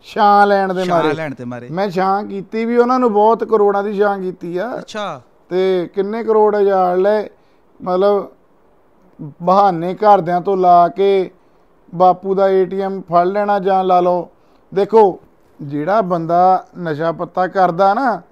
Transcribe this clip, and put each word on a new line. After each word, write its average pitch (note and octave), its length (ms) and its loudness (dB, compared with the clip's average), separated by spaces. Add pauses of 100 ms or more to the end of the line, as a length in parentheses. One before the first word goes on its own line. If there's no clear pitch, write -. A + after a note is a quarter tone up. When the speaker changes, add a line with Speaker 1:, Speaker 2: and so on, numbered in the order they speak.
Speaker 1:
ਛਾਂ G3+ 440 2
ਲੈਣ G3 260 0
ਦੇ F3+ 120 -4
Speaker 2:
ਛਾਂ F3 180 0
Speaker 1:
ਮਾਰੇ। D#3 100 0
Speaker 2:
ਲੈਣ D#3 240 -8
ਦੇ B2+ 80 -14
ਮਾਰੇ। A#2+ 260 -12
Speaker 1:
ਮੈਂ F#3+ 180 -4
ਛਾਂ F#3+ 340 -2
ਕੀਤੀ G3+ 420 -8
ਵੀ, A#3+ 120 -2
ਉਹਨਾਂ B3 220 2
ਨੂੰ A#3+ 140 0
ਬਹੁਤ G#3+ 300 2
ਕਰੋੜਾਂ G3+ 400 2
ਦੀ G3+ 160 -4
ਛਾਂ G3+ 200 0
ਕੀਤੀ F3+ 380 -8
ਆ। A3+ 200 -6
Speaker 2:
ਅੱਛਾ। F#3 440 -12 (280)
Speaker 1:
ਤੇ F#3 440 -2
ਕਿੰਨੇ G#3 300 -6
ਕਰੋੜ G#3+ 320 2
ਉਜਾੜ F#3+ 420 0
ਲਏ, G3+ 320 0 (540)
ਮਤਲਬ F#3+ 460 0 (1120)
ਬਹਾਨੇ F3+ 520 0
ਘਰਦਿਆਂ F3+ 480 2
ਤੋਂ F#3+ 160 -2
ਲਾ F3 300 4
ਕੇ G3 440 0 (640)
ਬਾਪੂ F3+ 400 2
ਦਾ F#3+ 140 2
ਏ F#3+ 160 2
ਟੀ F#3 140 -6
ਐਮ F#3+ 220 -6
ਫੜ F3 240 0
ਲੈਣਾ G3+ 340 -2
ਜਾਂ F#3+ 240 0
ਲਾ F#3 160 2
ਲਓ। F3+ 300 -2 (440)
ਦੇਖੋ, G3 460 2 (420)
ਜਿਹੜਾ D3+ 400 -2
ਬੰਦਾ F3+ 680 0 (120)
ਨਸ਼ਾ E3 320 -4
ਪੱਤਾ F3 360 -4
ਕਰਦਾ F#3 460 2
ਨਾ A3+ 280 -4 (100)